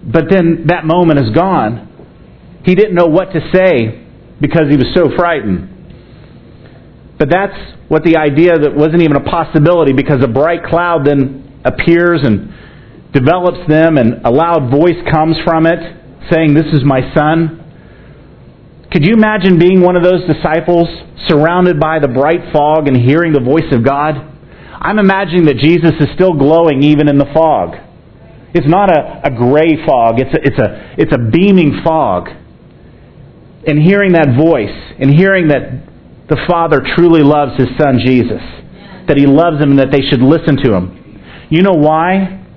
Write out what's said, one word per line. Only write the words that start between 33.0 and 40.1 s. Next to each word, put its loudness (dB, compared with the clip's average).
And 0
hearing 2
that 2
voice 0
and 0
hearing 2
that -2
the -2
Father 0
truly 4
loves 0
His -2
Son 0
Jesus, 0
that 0
He 2
loves 2
Him 2
and 4
that 0
they 0
should -2